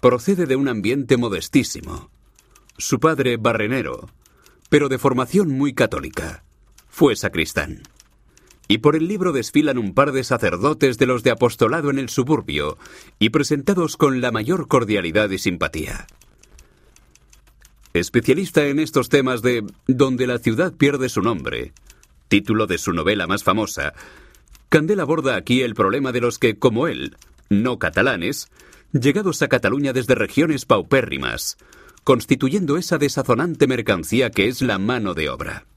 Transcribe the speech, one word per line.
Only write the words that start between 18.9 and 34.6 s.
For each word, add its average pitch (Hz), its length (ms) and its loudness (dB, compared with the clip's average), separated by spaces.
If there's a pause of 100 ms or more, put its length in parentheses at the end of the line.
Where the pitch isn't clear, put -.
temas 131 320 2
de 117 240 0 (200)
Donde 131 400 2
la 123 120 -2
ciudad 123 340 0
pierde 139 380 0
su 107 100 -2
nombre, 65 540 -4 (540)
título 107 380 2
de 87 120 -2
su 87 160 -4
novela 87 320 0
más 98 180 -2
famosa, 95 480 -2 (760)
Candel 160 300 2
aborda 143 360 -2
aquí 123 240 0
el 117 140 -2
problema 117 360 0
de 117 120 -2
los 120 160 -2
que, 113 200 2
como 123 300 2
él, 69 280 -8 (340)
no 113 280 2
catalanes, 92 680 -2 (440)
llegados 147 500 0
a 135 60 0
Cataluña 131 440 0
desde 123 220 2
regiones 135 500 0
paupérrimas, 78 960 0 (440)
constituyendo 143 760 2
esa 175 180 -4
desazonante 139 680 0
mercancía 117 640 0
que 101 180 2
es 123 140 -4